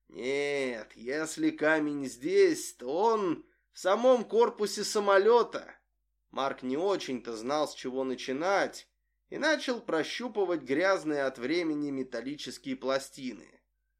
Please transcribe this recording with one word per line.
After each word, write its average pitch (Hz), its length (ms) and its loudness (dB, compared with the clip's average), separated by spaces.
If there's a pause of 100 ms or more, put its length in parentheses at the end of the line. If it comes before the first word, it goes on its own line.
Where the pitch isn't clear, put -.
Нет, 135 840 -4
если 156 560 -2
камень 151 560 0
здесь, 160 680 2
то 123 140 -12
он 190 560 0 (280)
в - 80 -20
самом 226 440 4
корпусе 208 600 0
самолёта. 202 920 4 (560)
Марк 131 320 -4
не 127 140 -2
очень-то 139 600 -2
знал, 139 300 -2
с - 80 -8
чего 131 300 -6
начинать, 135 840 -2 (400)
и - 100 -8
начал 269 420 0
прощупывать 175 840 -2
грязные 151 600 0
от 131 140 -4
времени 147 520 -2
металлические 131 840 -8
пластины. 131 840 -6 (400)